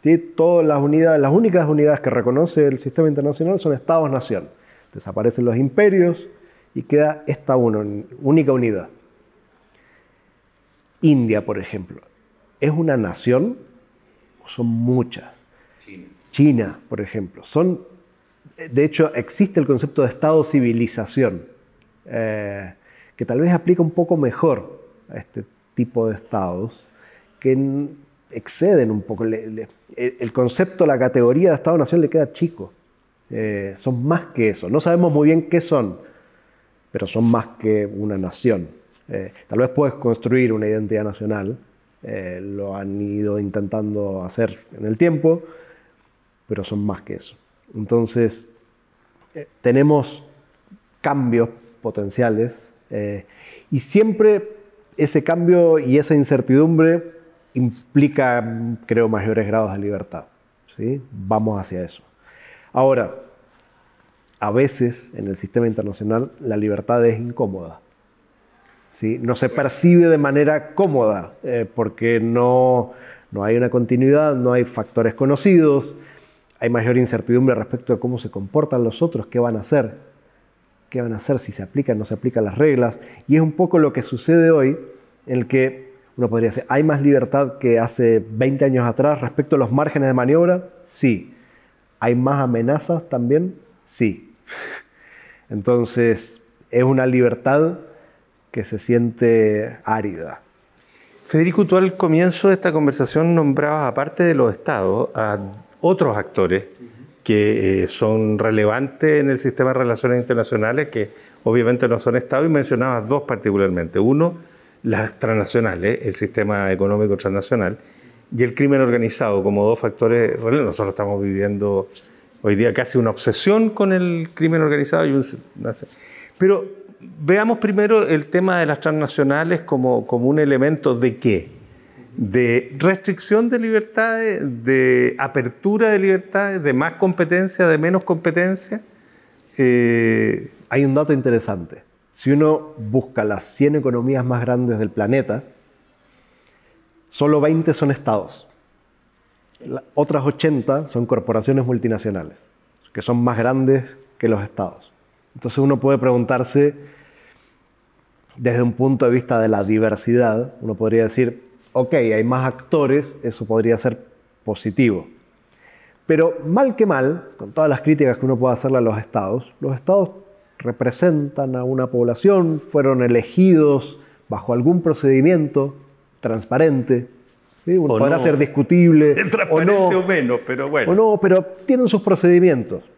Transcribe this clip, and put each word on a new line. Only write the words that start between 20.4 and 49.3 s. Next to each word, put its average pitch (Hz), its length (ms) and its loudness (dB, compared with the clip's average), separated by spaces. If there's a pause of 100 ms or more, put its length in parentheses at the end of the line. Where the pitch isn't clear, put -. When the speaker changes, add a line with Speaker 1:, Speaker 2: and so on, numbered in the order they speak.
Speaker 1:
eh, 104 680 -8 (420)
que - 80 -6
tal 120 160 -2
vez 170 120 2
aplica 175 300 0
un 160 80 0
poco 170 260 0
mejor 143 640 -2 (280)
a - 80 -16
este - 280 -14 (300)
tipo 117 340 -2
de 107 80 -4
estados, 95 680 -8 (560)
que 131 120 0
n-, 139 360 -2 (420)
exceden 151 600 0
un 107 120 -2
poco. 110 220 -8
Le, 110 240 -4
le, 110 200 -12 (280)
el, 123 240 -4
el 117 120 -8
concepto, 175 540 0
la 139 120 2
categoría 127 520 2
de 156 60 4
estado-nación 165 440 0
le 151 100 2
queda 156 220 0
chico. 160 400 -6 (580)
Eh, 101 460 -6
son 127 280 -4
más 170 220 -2
que 113 240 0
eso. - 180 -6
No 160 120 2
sabemos 170 320 2
muy 147 160 4
bien 165 200 2
qué 170 120 2
son, 120 380 -2 (920)
pero - 160 -8
son 113 240 0
más 117 160 0 (120)
que 107 280 0
una 104 320 -8
nación. 95 500 -2 (420)
Eh, 95 220 -10 (140)
tal 110 140 -4
vez 127 100 2
puedes 143 240 0
construir 120 580 0
una 107 140 -4
identidad 107 380 -4
nacional, 104 540 -6 (440)
eh, 92 400 -12
lo 101 340 -10
han 98 240 -10
ido 104 380 -4
intentando 101 840 -6
hacer 110 360 -4 (200)
en 107 80 -12
el 110 120 -4
tiempo, 165 440 2 (1040)
pero 101 180 -8
son 104 200 -6
más 101 180 -8
que 98 140 -14
eso. - 200 -20 (380)
Entonces, 113 760 -2 (840)